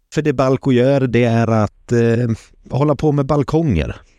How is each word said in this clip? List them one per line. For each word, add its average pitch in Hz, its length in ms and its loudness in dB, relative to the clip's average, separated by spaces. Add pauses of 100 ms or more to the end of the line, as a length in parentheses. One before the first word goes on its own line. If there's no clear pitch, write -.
(140)
För 156 80 -4
det 151 120 0
Balco 135 380 0
gör, 131 360 2
det 117 160 0
är 117 240 2
att, 110 440 -2
eh, 117 380 0 (400)
hålla 143 260 0
på 151 160 0
med 143 140 0
balkonger. 143 680 -2 (240)